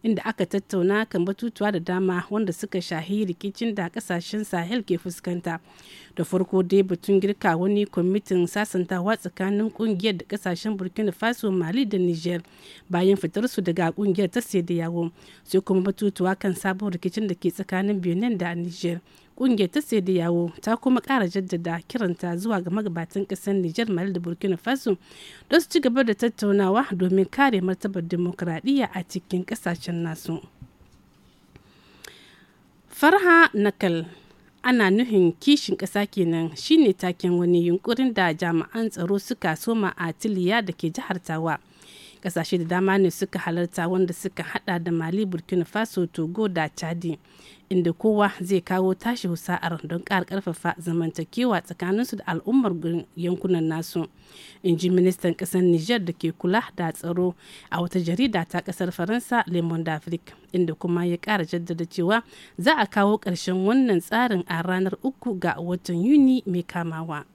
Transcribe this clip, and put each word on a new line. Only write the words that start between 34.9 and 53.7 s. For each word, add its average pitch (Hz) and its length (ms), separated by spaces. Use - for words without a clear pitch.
nuhin 202 500
kishin 285 360
ƙasa 202 300
kenan, 165 500
shine 294 360
taken 180 460
wani 175 300
yunkurin 233 460
da 180 200
jami'an 175 560
tsaro 180 280
suka 175 380
soma 220 400
a 165 160
Tiliya 208 520
da 185 80
ke 165 200
jihar 185 320
Tawa. 160 340
Ƙasashe 175 360
da 165 60
dama 190 340
ne 185 120
suka - 280
halarta, 170 500
wanda 185 240
suka - 320
haɗa - 400
da 175 80
Mali, 170 340
Burkina 175 400
Faso, 208 400
Togo 175 400
da 170 220
Chadi, 170 500
inda 170 240
kowa 208 380
zai 185 200
kawo 185 340
tashi 233 340
husa'ar 170 560
don 170 200
ƙara 185 200
ƙarfafa 180 540
zamantakewa 170 840
tsakaninsu 196 540
da - 80
al'ummar 214 520
gun-, 165 280
yankunan 175 500
nasu. 160 400